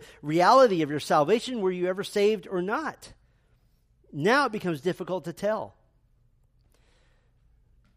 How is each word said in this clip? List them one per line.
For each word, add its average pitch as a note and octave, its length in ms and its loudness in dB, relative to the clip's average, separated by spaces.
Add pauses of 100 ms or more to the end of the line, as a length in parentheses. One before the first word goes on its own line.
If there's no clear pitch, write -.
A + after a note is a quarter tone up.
(240)
reality F#3 580 6
of C#3+ 80 -2
your D3 100 -4
salvation, G3 600 0
were F#3 100 0
you F3+ 160 -4
ever F#3 160 -4
saved G#3 440 0
or F3+ 160 -4
not? B3 500 -8 (960)
Now A#3 360 0
it A3 40 -8
becomes F3 300 -6
difficult F3 440 -6
to E3+ 80 -10
tell. G3 420 -6 (2250)